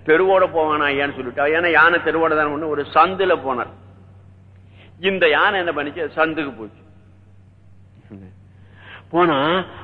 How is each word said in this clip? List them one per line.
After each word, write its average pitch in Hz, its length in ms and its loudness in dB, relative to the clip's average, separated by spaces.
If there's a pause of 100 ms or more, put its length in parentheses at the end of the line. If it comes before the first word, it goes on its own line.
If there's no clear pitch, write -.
"தெருவோட 185 360 4
போவானா 156 420 0
ஐயான்னு" 139 360 -2
சொல்லிட்டா. 127 240 -4
ஏன்னா 165 260 0
யானை 165 280 4
தெருவோட 160 380 0
தானே 147 180 0
ஒண்ணு, 156 140 -6
ஒரு 143 140 -4
சந்துல 180 640 2
போனார். 120 220 -4 (1300)
இந்த 180 280 2
யானை 175 380 2
என்ன 147 160 -4
பண்ணிச்சு, 147 340 -6
சந்துக்கு 156 400 -2
போச்சு. 107 260 -16 (2250)
போனா, 165 540 2 (180)